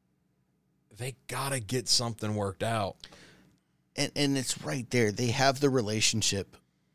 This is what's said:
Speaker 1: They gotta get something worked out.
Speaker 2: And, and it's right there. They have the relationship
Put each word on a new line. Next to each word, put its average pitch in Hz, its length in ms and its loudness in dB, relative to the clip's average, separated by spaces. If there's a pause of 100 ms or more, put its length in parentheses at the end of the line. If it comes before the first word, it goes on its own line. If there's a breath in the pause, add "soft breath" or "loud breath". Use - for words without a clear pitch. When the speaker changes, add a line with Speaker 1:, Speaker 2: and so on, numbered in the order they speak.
(960)
Speaker 1:
They 123 180 -8 (120)
gotta 135 320 -4
get 117 280 -2
something 110 480 0
worked 101 280 -2
out. 110 340 -2 (960 loud breath)
Speaker 2:
And, 139 200 0
and 139 220 2
it's - 240 -4
right 143 280 -6
there. 117 220 2
They 117 160 -2
have 131 320 2
the 143 100 4
relationship 107 880 0 (400)